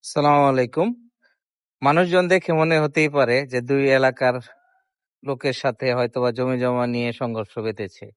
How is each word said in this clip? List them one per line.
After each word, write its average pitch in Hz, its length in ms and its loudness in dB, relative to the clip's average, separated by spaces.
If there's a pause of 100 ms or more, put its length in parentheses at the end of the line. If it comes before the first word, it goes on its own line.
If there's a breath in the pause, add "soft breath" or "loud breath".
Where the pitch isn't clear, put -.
আসসালামু 147 400 2
আলাইকুম। 135 420 0 (920)
মানুষজন 175 460 2
দেখে 180 240 2
মনে 160 260 2
হতেই 151 300 0
পারে 131 280 2 (100)
যে 127 140 -4
দুই 139 300 0
এলাকার 131 460 2 (880)
লোকের 135 400 -6
সাথে 131 320 -4
হয়তোবা 123 360 -2
জমি 127 280 -2
জমা 123 280 -2
নিয়ে 120 260 -4
সংঘর্ষ 113 460 -6
বেঁধেছে 107 480 -8 (100)